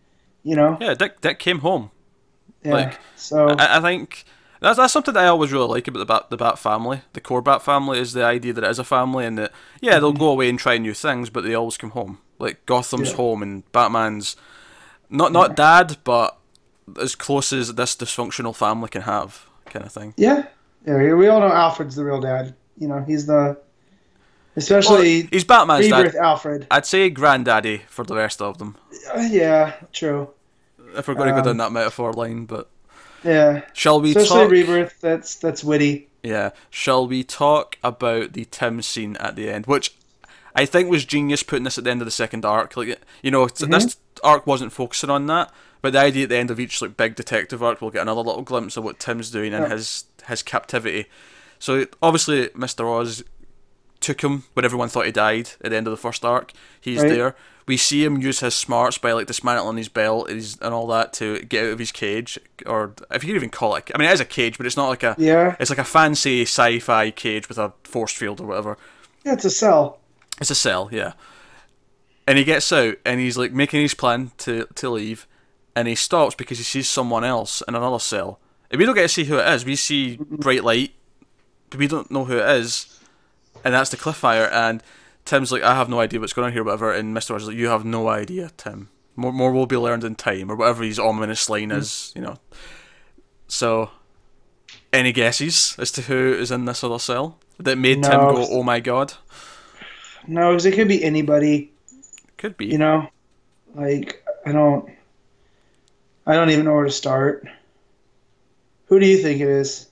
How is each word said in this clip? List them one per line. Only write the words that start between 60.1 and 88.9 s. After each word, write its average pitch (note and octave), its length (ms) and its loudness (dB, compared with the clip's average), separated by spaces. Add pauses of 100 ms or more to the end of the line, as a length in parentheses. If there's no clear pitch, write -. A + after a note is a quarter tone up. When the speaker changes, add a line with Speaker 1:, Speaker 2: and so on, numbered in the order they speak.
Speaker 2:
and G#2+ 80 -8
his, G#2+ 240 -14
and A#2 140 -6
all A#2 140 -6
that A2+ 260 -2
to G#2+ 260 -6
get A2+ 240 -4
out A2 80 -4
of A2+ 60 -8
his A#2 140 -10
cage, A2 460 -6 (280)
or G#2+ 260 -4 (180)
if - 140 -6
you D#3 80 -8
could G#3+ 40 -2
even C3 140 -4
call G#2+ 260 -4
it, - 180 -10
I - 40 -2
mean, D3+ 100 2
it F3+ 40 6
is F3 80 4
a B2 60 -2
cage, A#2 320 -4
but B2 80 -8
it's B2+ 100 -6
not C#3 120 0
like B2+ 140 -4
a, A2+ 160 0
Speaker 1:
Yeah. E3 400 2
Speaker 2:
it's C3 120 -4
like C#3 80 -4
a C3+ 60 -2
fancy D3 580 2
sci-fi A#2 680 2
cage G#2+ 380 -6
with - 100 -18
a G#2 140 -4 (100)
force A2+ 300 -8
field G2+ 280 -8
or F#3 60 -14
whatever. G#2 300 -6 (480)
Speaker 1:
Yeah, C#4 80 -4
it's - 140 -2
a F#3 40 0
cell. D#3 480 2 (420)
Speaker 2:
It's D3 100 -4
a C#3+ 40 -2
cell, G2+ 380 0
yeah. G2+ 200 -6 (1120)
And C3+ 100 4
he C#3 80 4
gets D#3 280 0
out, A#2+ 240 2 (100)
and B2 140 0
he's, B2 180 -4
like, B2+ 140 -4
making C#3+ 280 0
his D3 140 0
plan B2 440 -2
to, A2+ 360 -6
to C3 160 -8
leave, A2 360 -8 (480)
and A#2+ 140 -2
he A#2 60 -2
stops D3+ 400 0
because - 240 -12
he A#2 60 -10
sees C3+ 260 -4
someone A#2 340 -2
else A#2+ 420 -4
in A#2 80 -6
another A#2+ 240 -2
cell. G2 400 -6 (320)
And B2+ 80 -2
we F3 60 6
don't B3 100 4
get G#3 80 4
to E3 60 2
see D#3+ 160 -2
who C#3+ 140 0
it F#2+ 100 2
is. B2+ 160 2
We C3+ 120 -4
see C3 420 -4
Speaker 1:
Mm-hmm. D3+ 180 -12
Speaker 2:
bright C3 280 0
light, A#2 280 0 (800)
but C3+ 80 -10
we C#3+ 80 0
don't D3 240 -6
know C3+ 160 -4
who B2+ 120 -4
it G#2 180 0
is. A#2 420 -6 (640)
And C3 80 -2
that's C3 180 2
the B2+ 60 -8
cliffhanger, A#2 560 0
and A2+ 300 -2 (420)
Tim's C3+ 260 0
like, B2+ 120 -2
"I B2 120 4
have B2+ 140 0
no A#2+ 120 -2
idea A2+ 200 -2
what's G#2+ 140 -8
going B2 120 -2
on A#2+ 60 -4
here," A#2 100 -2
whatever, G#2+ 300 -2
and G#2+ 220 -4
Mister A2 200 -6
Oz G#2 100 -6
is G#2+ 40 -12
like, A2 80 -10
"You A#2 120 -2
have A2 160 0
no A2+ 240 -4
idea, D#3 500 -6
Tim. G2+ 320 -16 (260)